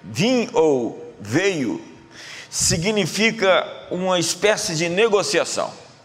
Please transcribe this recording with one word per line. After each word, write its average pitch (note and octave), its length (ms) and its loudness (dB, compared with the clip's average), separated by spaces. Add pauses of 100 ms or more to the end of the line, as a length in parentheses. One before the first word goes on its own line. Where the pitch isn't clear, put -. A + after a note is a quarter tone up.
vim G3+ 520 0
ou C#3 640 0
veio, C#3 640 -2 (640)
significa F#3+ 1160 2 (240)
uma F3+ 260 0
espécie F#3 600 0
de E3+ 120 0
negociação. F3+ 880 0 (300)